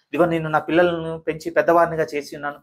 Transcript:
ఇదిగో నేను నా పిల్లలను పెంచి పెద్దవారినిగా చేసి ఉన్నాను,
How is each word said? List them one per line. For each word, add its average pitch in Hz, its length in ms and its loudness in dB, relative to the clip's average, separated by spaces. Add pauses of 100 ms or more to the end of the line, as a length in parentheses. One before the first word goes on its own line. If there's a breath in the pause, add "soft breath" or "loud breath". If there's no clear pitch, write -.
(120)
ఇదిగో 156 140 4
నేను 165 220 -2
నా 156 100 0
పిల్లలను 165 600 0
పెంచి 160 320 -6
పెద్దవారినిగా 160 520 2
చేసి 151 340 -6
ఉన్నాను, 147 260 -10